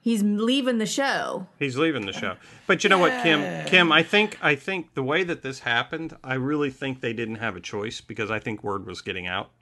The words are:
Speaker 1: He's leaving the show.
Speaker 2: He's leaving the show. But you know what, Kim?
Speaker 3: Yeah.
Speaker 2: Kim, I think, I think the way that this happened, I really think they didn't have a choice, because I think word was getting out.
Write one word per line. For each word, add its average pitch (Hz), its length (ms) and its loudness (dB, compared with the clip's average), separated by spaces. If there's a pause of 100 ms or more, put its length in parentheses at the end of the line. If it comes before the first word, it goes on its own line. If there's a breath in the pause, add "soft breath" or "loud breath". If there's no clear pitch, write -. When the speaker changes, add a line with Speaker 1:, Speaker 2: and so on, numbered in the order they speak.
Speaker 1:
He's 233 220 2
leaving 233 560 2
the 214 80 0
show. 196 600 -2 (120)
Speaker 2:
He's 135 180 -2
leaving 139 300 0
the 98 60 -6
show. 95 240 -6 (300 loud breath)
But 185 160 2
you 208 80 4
know 190 80 6
what, 165 240 4
Kim? 156 180 4
Speaker 3:
Yeah. 160 240 -4
Speaker 2:
Kim, 175 280 6
I 160 100 6
think, 208 400 2
I 151 140 4
think 180 380 -8
the 139 80 -2
way 151 200 2
that 170 200 -4
this 135 180 -8
happened, 156 640 -2
I 131 100 -2
really 143 360 0
think 131 300 -8
they 117 120 -2
didn't 113 240 -4
have 110 200 -4
a 90 40 -10
choice, 107 400 -6
because 104 300 -6
I 107 100 -2
think 110 240 -8
word 98 220 -4
was 90 140 -10
getting 90 260 -8
out. 92 240 -4 (120)